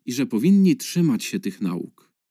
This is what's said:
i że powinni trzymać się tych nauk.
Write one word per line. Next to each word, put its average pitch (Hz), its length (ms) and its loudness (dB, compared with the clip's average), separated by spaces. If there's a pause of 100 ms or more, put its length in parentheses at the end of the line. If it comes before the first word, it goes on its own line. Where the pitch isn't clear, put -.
i 123 60 -6
że 127 140 -2
powinni 175 500 4
trzymać 156 480 -2
się 98 160 -6
tych 98 200 -8
nauk. - 480 -8 (220)